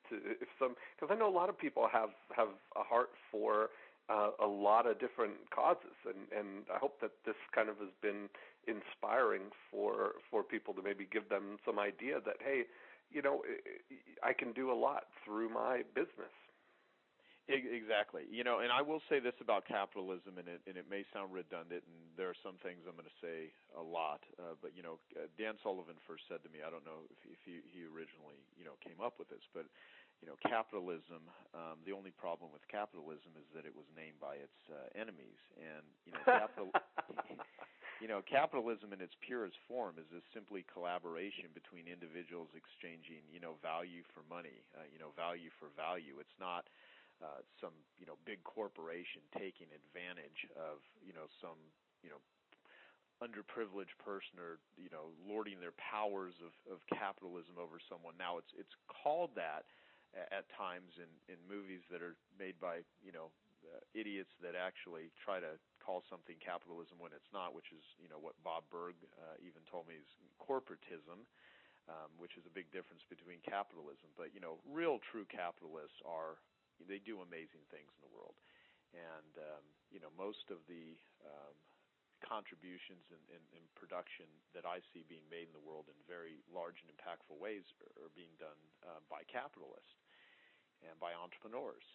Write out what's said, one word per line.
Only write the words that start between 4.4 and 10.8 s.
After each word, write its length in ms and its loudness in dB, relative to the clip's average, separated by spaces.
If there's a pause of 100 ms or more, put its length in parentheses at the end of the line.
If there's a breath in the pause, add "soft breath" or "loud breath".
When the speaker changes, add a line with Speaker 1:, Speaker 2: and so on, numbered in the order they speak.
Speaker 1:
a 60 10
lot 400 12
of 120 8
different 520 2
causes, 440 6 (100)
and, 260 -4
and 420 -2
I 60 4
hope 220 2
that 120 0 (120)
this 120 2 (160)
kind 160 8
of 100 -2
has 120 -4 (120)
been 260 2 (380 loud breath)
inspiring 840 4 (200)
for, 440 4 (160)
for 120 6
people 320 0
to 80 -2